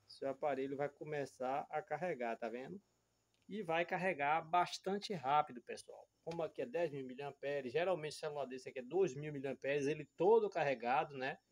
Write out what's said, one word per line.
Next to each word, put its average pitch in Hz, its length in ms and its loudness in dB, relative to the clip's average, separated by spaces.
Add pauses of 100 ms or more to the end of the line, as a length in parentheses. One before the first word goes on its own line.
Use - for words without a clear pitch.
seu - 220 -6
aparelho 139 480 -2
vai 143 120 0
começar 143 800 -4
a 156 120 -2
carregar, 139 540 -2
tá 117 120 -6
vendo? 135 320 -8 (680)
E 208 160 -6
vai 165 220 2
carregar 165 560 2
bastante 175 720 0
rápido, 139 500 2
pessoal. 110 460 -12 (160)
Como 165 180 -4
aqui 151 200 -4
é 127 40 -2
dez 156 260 0
mil 139 120 -6
miliamperes, 135 680 -4
geralmente 160 420 0
celular 147 320 -4
desse 127 240 -8
aqui 131 80 -8
é 123 40 -6
dois 151 320 2
mil 151 180 -4
miliamperes, 135 540 0
ele 151 200 0 (100)
todo 214 320 6
carregado, 143 680 2
né? 135 240 -4 (140)